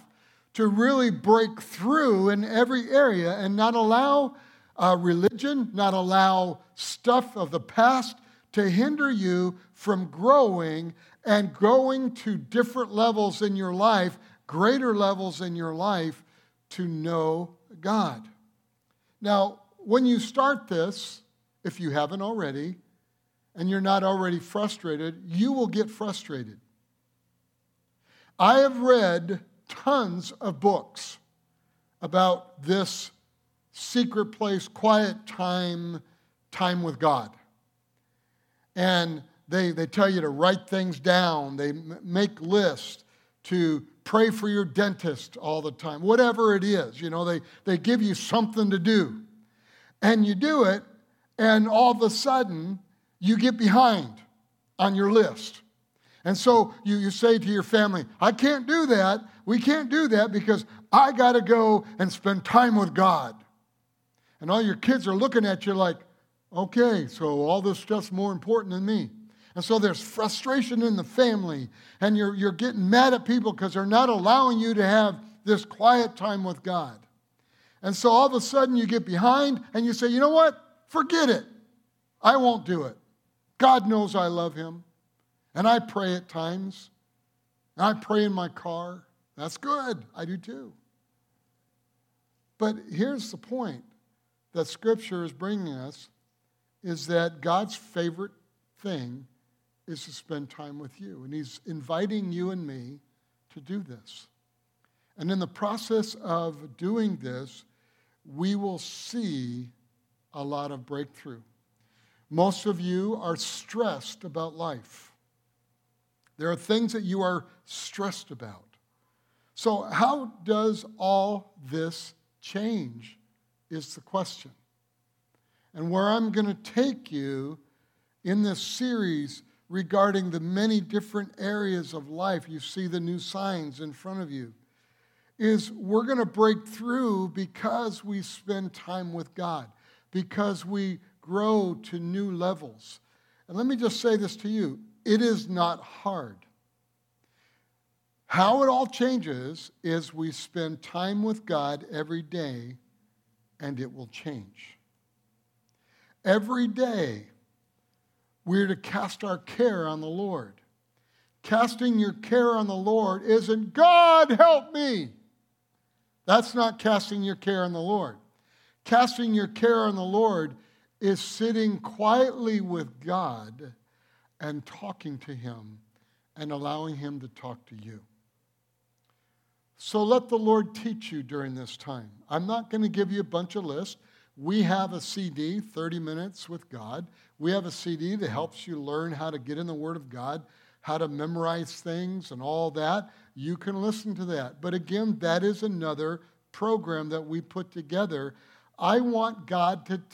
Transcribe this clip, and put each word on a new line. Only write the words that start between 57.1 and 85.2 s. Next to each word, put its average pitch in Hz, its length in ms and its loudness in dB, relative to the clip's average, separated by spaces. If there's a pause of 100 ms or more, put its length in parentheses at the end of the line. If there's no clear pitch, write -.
to 202 100 -4
your 202 160 0
family, 202 420 2 (140)
"I 214 140 4
can't 269 340 0
do 320 200 2
that. 208 340 4 (240)
We 226 140 2
can't 294 300 0
do 302 200 2
that 214 240 4
because 208 320 0 (260)
I 269 220 8
gotta 247 260 6
go 214 460 4 (140)
and 185 120 0
spend 196 320 -2
time 240 320 6
with 185 180 2
God." 151 420 2 (1080)
And 156 100 -4
all 220 100 4
your 208 140 2
kids 240 320 2
are 190 80 2
looking 226 300 4
at 196 200 -2
you 202 80 2
like, 185 240 2 (540)
"Okay, 196 560 2
so 156 200 -6
all 147 340 0
this 190 180 0
stuff's 214 320 -4
more 196 220 -2
important 202 400 -2
than 190 120 -4
me." 196 240 0 (460)
And 175 80 -6
so 226 160 2
there's 196 220 2
frustration 247 800 -2
in 226 160 2
the 175 80 -4
family, 190 640 0 (320)
and 208 160 4
you're, 202 180 0
you're 196 160 2
getting 190 380 -2
mad 254 240 8
at 240 100 0
people 226 300 0
'cause 185 200 -4
they're 196 120 0
not 233 240 6
allowing 233 500 4
you 226 140 0
to 208 120 4
have 208 380 4 (220)
this 208 180 2
quiet 233 540 4
time 196 260 -4
with 180 180 -6
God. 156 380 -6 (800)
And 190 140 -2
so 240 140 4
all 240 160 8
of 262 80 2
a 240 80 0
sudden 262 340 2
you 233 100 2
get 226 200 0
behind 247 580 2 (100)
and 233 120 0
you 240 80 0
say, 240 140 0
"You 240 120 2
know 285 100 6
what? 320 300 6 (280)
Forget 311 420 2
it. 208 160 0 (760)
I 233 140 6
won't 240 300 2
do 170 180 -2
it. 117 140 -10 (600)
God 254 300 6
knows 208 280 0
I 180 120 2
love 170 280 -2
him. 165 280 -12 (720)